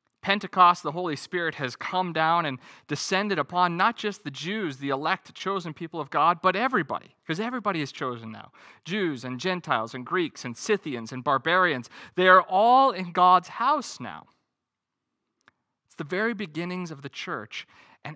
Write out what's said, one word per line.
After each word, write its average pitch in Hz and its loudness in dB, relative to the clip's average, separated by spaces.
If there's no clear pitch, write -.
Pentecost, 185 4
the 151 -4
Holy 170 -4
Spirit 165 -4
has 131 -6
come 185 -2
down 160 2
and 135 -6
descended 190 -2
upon 175 0
not 214 2
just 208 -8
the 151 -8
Jews, 151 -6
the 139 -8
elect 147 -2
chosen 185 -6
people 165 -10
of 135 -10
God, 165 2
but 185 2
everybody, 208 -4
'cause 160 -6
everybody 214 -4
is 139 -6
chosen 120 -8
now. 107 -16
Jews 165 -4
and 127 -8
Gentiles 147 -2
and 127 -10
Greeks 165 -4
and 120 -8
Scythians 135 -4
and 127 -10
barbarians, 147 2
they 185 4
are 185 12
all 240 6
in 180 -6
God's 180 6
house 269 -2
now. 85 -12
It's - -20
the 170 -6
very 196 -2
beginnings 180 -8
of 143 -14
the 135 -12
church. - -10
And 156 -14